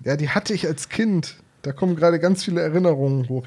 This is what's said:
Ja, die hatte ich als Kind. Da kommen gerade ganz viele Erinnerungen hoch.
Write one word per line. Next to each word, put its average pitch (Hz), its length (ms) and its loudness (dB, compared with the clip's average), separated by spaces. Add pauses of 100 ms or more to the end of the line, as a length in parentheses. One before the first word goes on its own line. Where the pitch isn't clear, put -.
Ja, 139 140 -2
die 151 120 -2
hatte 208 240 -2
ich 190 140 -4
als 156 220 -6
Kind. 208 460 -2 (260)
Da 139 100 -6
kommen 180 240 0
gerade 170 240 4
ganz 185 240 2
viele 175 180 -2
Erinnerungen 139 680 2
hoch. 127 180 -4